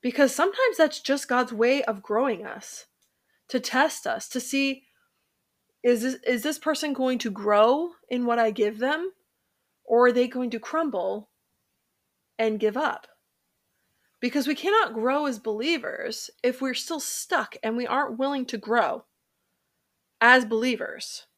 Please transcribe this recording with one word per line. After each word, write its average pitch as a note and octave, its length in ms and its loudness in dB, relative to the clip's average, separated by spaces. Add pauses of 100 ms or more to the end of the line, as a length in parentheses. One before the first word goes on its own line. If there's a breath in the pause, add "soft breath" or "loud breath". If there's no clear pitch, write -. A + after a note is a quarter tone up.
Because C4 340 2
sometimes G4+ 420 0
that's D4+ 220 2
just C#4 280 -2
God's B3 260 0
way A#3+ 300 2
of G3+ 200 -4
growing G#3+ 420 -2
us, - 420 -14 (600)
to B3+ 120 -2
test C4 460 0
us, - 240 -6
to B3+ 100 -4
see, C4+ 440 -2 (1000)
is A#3+ 180 4
this, B3+ 140 -2 (120)
is A#3+ 160 0
this D4+ 160 -4
person D4+ 340 -2
going C4 260 0
to A3+ 120 -6
grow G#3+ 600 4 (180)
in B3 160 -2
what A#3 140 2
I A3+ 120 4
give G#3 280 -2
them, D#4 320 -2 (720)
or A#3+ 240 6
are B3 40 6
they B3 160 2
going B3 240 -4
to - 80 -6
crumble G#3 720 -4 (1080)
and A3 220 0
give G#3+ 180 2
up? - 300 -2 (1120)
Because B3 280 0
we D4 80 0
cannot G4 380 2
grow B3+ 320 0
as B3 140 -4
believers A3+ 920 -4 (140)
if B3+ 180 0
we're C4 140 -2
still D#4+ 240 -6
stuck - 640 -4
and A3+ 120 -2
we B3 120 -4
aren't B3+ 320 -2
willing C4+ 280 -2
to A#3 100 -8
grow G#3 480 0 (1120)
as B3 260 8
believers. - 800 -4 (120)